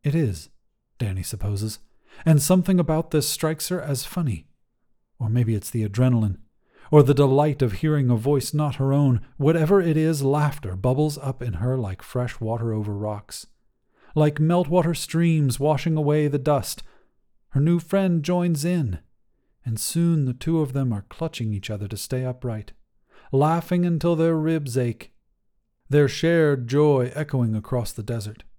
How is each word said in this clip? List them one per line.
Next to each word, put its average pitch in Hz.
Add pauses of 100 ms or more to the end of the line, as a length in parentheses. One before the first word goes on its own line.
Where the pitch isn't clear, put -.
It 143
is, 110 (480)
Danny 95
supposes, 101 (460)
and 156
something 185
about 160
this 147
strikes -
her 180
as 139
funny. 127 (720)
Or 110
maybe 113
it's 101
the 110
adrenaline, 110 (540)
or 151
the 131
delight 139
of 117
hearing 147
a 123
voice 131
not 151
her 135
own. 139 (120)
Whatever 165
it 165
is, 156
laughter 143
bubbles 135
up 135
in 117
her 120
like 98
fresh -
water 113
over 107
rocks. 101 (680)
Like 151
meltwater 165
streams 160
washing 151
away 151
the 143
dust, 139 (680)
her 139
new 170
friend 175
joins 170
in, 156 (680)
and 113
soon 165
the 127
two 160
of 135
them 135
are 101
clutching 123
each 98
other 104
to 101
stay 127
upright, 123 (580)
laughing 165
until 170
their 165
ribs 156
ache, 120 (760)
their 143
shared 151
joy 135
echoing 127
across 113
the 110
desert. 107 (160)